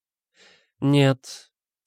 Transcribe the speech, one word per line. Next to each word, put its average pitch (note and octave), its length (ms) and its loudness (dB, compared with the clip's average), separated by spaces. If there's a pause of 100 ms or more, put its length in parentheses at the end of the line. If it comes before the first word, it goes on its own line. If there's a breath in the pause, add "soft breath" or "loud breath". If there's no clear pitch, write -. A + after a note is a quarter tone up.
(800 soft breath)
«Нет, C#3 720 -2 (360)